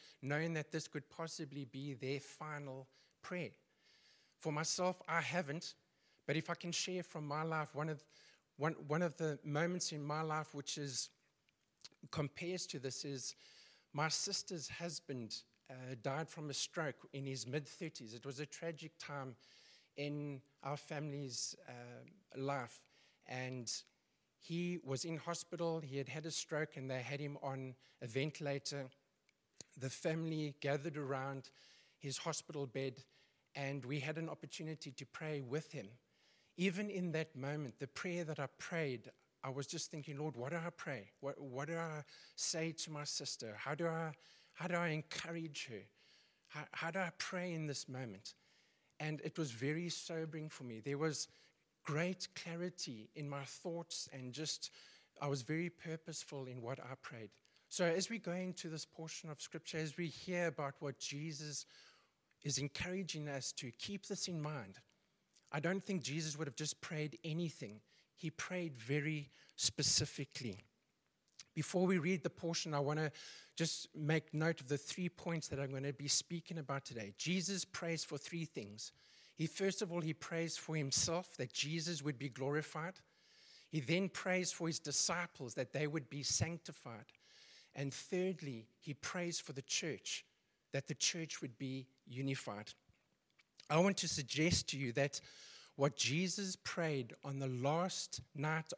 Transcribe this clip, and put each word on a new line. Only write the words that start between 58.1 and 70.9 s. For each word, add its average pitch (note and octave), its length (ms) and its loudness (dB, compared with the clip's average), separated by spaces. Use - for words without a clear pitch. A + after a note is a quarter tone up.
go F3+ 120 -2
into F3+ 380 -2
this D#3 160 -4
portion - 440 -8
of D3 120 -8
Scripture, - 380 -4
as D#3 180 -2
we F3 100 2
hear F3 400 2
about C#3+ 320 0
what C#3 200 -4
Jesus D3 640 -4
is C3 160 4
encouraging D#3 680 0
us C#3 260 0
to, B2 180 -6
keep - 340 -4
this - 240 0
in E3 120 0
mind. C3+ 340 -2
I D3 80 2
don't F#3 240 4
think F#3 200 2
Jesus D3 340 0
would D3+ 100 0
have C3 80 -4
just - 240 0
prayed D3+ 460 -2
anything. D3+ 560 -2
He D#3+ 140 -4
prayed E3+ 480 -2
very D3 540 2
specifically. - 1000 4